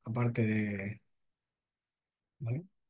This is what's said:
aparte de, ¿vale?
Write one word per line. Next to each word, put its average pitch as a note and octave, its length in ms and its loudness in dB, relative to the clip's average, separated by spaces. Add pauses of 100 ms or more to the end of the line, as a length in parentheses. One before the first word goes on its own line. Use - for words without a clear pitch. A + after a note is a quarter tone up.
aparte A#2 420 2
de, G#2+ 560 -2 (1400)
¿vale? B2+ 260 -4 (260)